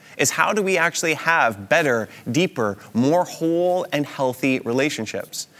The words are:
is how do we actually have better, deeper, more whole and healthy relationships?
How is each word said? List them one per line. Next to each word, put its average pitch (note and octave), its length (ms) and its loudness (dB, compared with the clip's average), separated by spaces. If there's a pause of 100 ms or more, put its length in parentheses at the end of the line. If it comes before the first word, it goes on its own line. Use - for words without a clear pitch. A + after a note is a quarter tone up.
(180)
is F#3+ 140 0
how F3 220 2
do G#3 100 0
we F#3+ 120 0
actually E3 380 0
have B2+ 560 0
better, C3+ 400 2 (220)
deeper, A#2+ 480 0 (160)
more D3 300 4
whole F3 680 0
and D3 140 0
healthy C3 540 0
relationships? A#2 840 -4 (120)